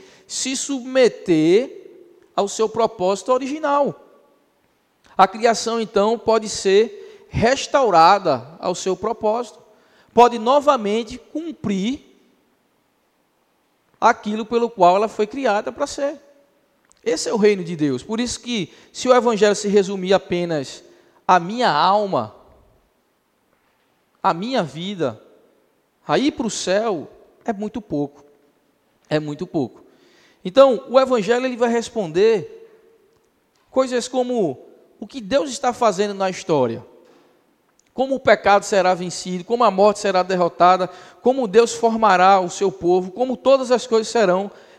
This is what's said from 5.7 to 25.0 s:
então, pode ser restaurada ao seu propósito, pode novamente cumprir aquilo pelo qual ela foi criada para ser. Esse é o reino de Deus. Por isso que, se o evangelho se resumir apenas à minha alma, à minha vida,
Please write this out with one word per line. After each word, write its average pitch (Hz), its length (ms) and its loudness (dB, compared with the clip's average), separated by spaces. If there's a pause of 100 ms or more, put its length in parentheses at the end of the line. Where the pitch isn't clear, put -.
então, 220 380 0
pode 220 320 -2
ser - 800 -2
restaurada 180 1300 2
ao 180 140 -6
seu 180 240 -6
propósito, 220 600 -6 (520)
pode 233 280 6
novamente 240 800 0
cumprir 247 840 -6 (2000)
aquilo 214 420 -2
pelo 233 280 -4
qual 180 240 4
ela 214 120 0
foi 214 200 -6
criada 247 440 -4
para 285 140 -8
ser. 285 340 -8 (840)
Esse 160 220 -4
é - 60 -4
o 233 40 0
reino 196 280 2
de 170 100 -8
Deus. 143 260 -2
Por 226 200 -6
isso 240 180 -6
que, 226 320 -6 (220)
se - 160 -2
o 254 40 6
evangelho 214 440 2
se 202 100 -8
resumir 190 460 0
apenas 170 680 -4 (460)
à 180 100 6
minha 208 320 -2
alma, 165 640 0 (1900)
à 180 120 0
minha 214 300 -4
vida, 156 580 -6 (840)